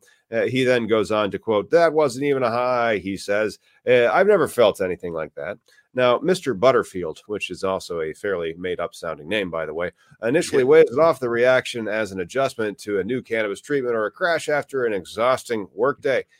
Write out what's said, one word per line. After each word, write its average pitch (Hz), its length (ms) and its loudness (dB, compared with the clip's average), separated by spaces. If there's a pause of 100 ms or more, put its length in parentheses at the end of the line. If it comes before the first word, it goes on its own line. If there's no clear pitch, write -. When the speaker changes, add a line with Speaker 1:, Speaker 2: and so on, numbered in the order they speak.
(300)
Speaker 1:
Uh, 113 120 -2
he 123 240 0
then 123 200 2
goes 104 280 2
on 104 180 0
to 95 80 -6
quote, 104 300 -2
"That 165 240 4
wasn't 143 320 0
even 135 180 2
a 113 80 0
high," 120 460 0
he 95 180 -6
says. 101 420 -2 (300)
Uh, 120 240 6
"I've 185 160 4
never 175 220 4
felt 104 320 2
anything 90 320 -4
like 78 220 -8
that." 73 220 -10 (400)
Now, 123 220 4
Mister 160 340 -2
Butterfield, 92 720 0
which 104 220 -8
is 90 140 -8
also 92 380 -4
a 78 120 -4
fairly 85 420 -4
made-up 87 380 -6
sounding 78 360 -10
name, 98 200 -2
by 82 160 -6
the 78 80 -10
way, 85 180 -6 (320)
initially 139 400 0
Speaker 2:
Yeah. 123 40 2
Speaker 1:
waves 151 240 8
it 127 80 -2
off 160 220 2
the 120 80 -2
reaction 120 580 2
as 104 240 -2
an 95 80 -8
adjustment 107 600 -4
to 101 200 -4
a 92 60 -2
new 120 160 -4
cannabis 107 400 -4
treatment 127 340 -2
or 107 100 -2
a 101 60 -4
crash 165 380 -2
after 135 360 -2
an 110 60 0
exhausting 107 840 -2
workday. 127 520 -2 (140)